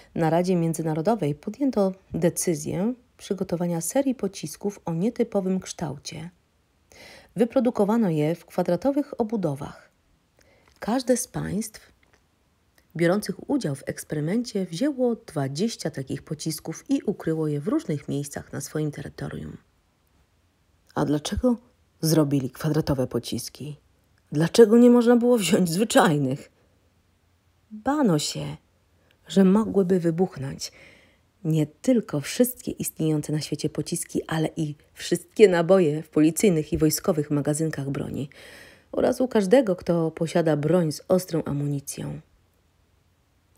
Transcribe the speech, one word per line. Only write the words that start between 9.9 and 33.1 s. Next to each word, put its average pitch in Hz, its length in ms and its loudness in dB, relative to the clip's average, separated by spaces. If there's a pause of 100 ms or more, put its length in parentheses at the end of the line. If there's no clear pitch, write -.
Każde 247 360 0
z - 120 -6
państw 165 640 -8 (1040)
biorących 180 540 0
udział 208 240 -2
w - 120 -12
eksperymencie 190 800 -4
wzięło 240 480 -2
dwadzieścia 156 760 -4
takich 135 320 -8
pocisków - 680 -8
i 277 140 -2
ukryło 160 460 -2
je 147 120 -4
w 151 80 -8
różnych 226 400 -4
miejscach 143 440 -8
na 135 80 -8
swoim 151 300 -6
terytorium. 143 680 -12 (1400)
A 160 100 0
dlaczego 175 520 0 (440)
zrobili 147 500 2
kwadratowe 151 560 -2
pociski? 127 680 -8 (560)
Dlaczego 202 460 6
nie 240 120 8
można 240 260 6
było 240 220 4
wziąć 180 320 2
zwyczajnych? 160 800 2 (1200)
Bano 214 480 2
się, 147 380 -6 (720)
że 196 160 6
mogłyby 190 560 4
wybuchnąć 165 720 -2 (720)
nie 160 220 2
tylko 208 540 0
wszystkie - 500 -2
istniejące 156 600 -4